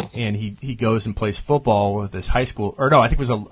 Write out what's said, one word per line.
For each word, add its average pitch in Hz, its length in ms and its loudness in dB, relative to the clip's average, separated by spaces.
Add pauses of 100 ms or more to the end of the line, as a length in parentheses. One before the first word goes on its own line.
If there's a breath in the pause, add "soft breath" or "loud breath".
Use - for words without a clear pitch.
<laughs> - 120 -10
and 107 200 -4
he, 104 260 -6
he 135 140 -8
goes 113 320 0
and 107 80 -4
plays 104 240 -2
football 104 560 2
with 101 160 -4
this 92 160 -8
high 127 180 2
school, 104 320 -4
or 131 140 2
no, 143 100 6
I 117 60 6
think 117 140 2
it 131 80 -2
was - 20 2
a, 107 220 -2